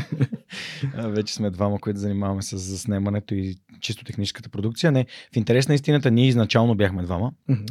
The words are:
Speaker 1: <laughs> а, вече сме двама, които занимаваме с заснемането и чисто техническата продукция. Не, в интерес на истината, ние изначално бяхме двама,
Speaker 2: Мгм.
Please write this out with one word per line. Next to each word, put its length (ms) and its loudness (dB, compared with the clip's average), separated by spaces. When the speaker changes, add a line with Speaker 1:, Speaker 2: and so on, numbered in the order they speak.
Speaker 1:
<laughs> 540 -10
а, 120 -4
вече 260 -2
сме 160 -2
двама, 300 0
които 200 -4
занимаваме 420 -2
с 160 -8
заснемането 760 -2
и 220 -4
чисто 260 -8
техническата 440 -8
продукция. 420 0
Не, 140 4
в 40 -4
интерес 300 4
на 60 4
истината, 380 2
ние 160 6
изначално 480 4
бяхме 280 2
двама, 280 -2
Speaker 2:
Мгм. 240 0